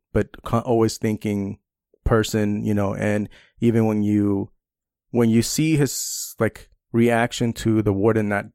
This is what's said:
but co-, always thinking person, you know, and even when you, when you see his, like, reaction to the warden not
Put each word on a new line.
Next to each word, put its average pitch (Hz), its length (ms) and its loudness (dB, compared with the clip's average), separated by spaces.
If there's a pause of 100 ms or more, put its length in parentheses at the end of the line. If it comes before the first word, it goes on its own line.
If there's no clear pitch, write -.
(140)
but - 300 -4
co-, - 160 -2
always 113 380 0
thinking 104 600 -4 (480)
person, 107 580 0
you 107 120 0
know, 101 180 -2
and 104 340 -2 (320)
even 113 260 2
when 107 180 0
you, 101 480 0 (580)
when 117 200 2
you 113 120 4
see 156 340 0
his, - 640 -4
like, - 300 -4 (240)
reaction 117 600 2
to 110 280 0
the 104 100 0
warden 104 380 2
not 104 260 -2